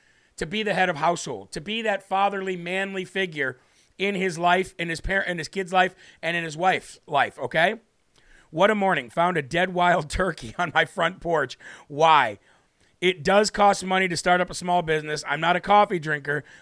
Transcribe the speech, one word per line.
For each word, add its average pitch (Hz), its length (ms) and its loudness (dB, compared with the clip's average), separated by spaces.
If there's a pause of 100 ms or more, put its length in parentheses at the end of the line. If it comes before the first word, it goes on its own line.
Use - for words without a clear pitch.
(360)
to 180 100 -8
be 202 160 -4
the 208 100 -2
head 180 160 2
of 170 80 -2
household, 147 540 -4
to 170 100 -10
be 214 220 -6
that 202 260 -2
fatherly, 190 480 -2
manly 190 480 -6
figure 151 540 -4 (400)
in 202 160 0
his 185 240 -4
life, 175 400 2
in 170 100 -6
his 160 120 -6
par-, 196 220 -2
in 180 140 -6
his 160 120 -8
kid's 190 240 -8
life, 185 240 2 (260)
and 165 140 -2
in 170 80 -4
his 156 120 -8
wife's 170 520 -2
life, 135 320 0
okay? 165 400 0 (680)
What 180 200 2
a 214 60 0
morning. 175 340 0
Found 175 260 0
a 151 60 0
dead 175 320 -2
wild 170 360 2
<laughs> - 0 -
turkey 156 460 -4
on 175 160 -2
my 160 120 2
front 175 360 -4
porch. 151 380 -2 (300)
Why? 143 500 4 (640)
It 175 240 0
does 202 260 4
cost 202 340 2
money 190 220 0
to 175 100 -4
start 180 240 2
up 180 80 -2
a 170 60 -14
small 175 280 0
business. 156 440 -4
I'm 143 140 -2
not 170 160 2
a 175 40 -4
coffee 202 380 4
drinker, 147 460 -4 (180)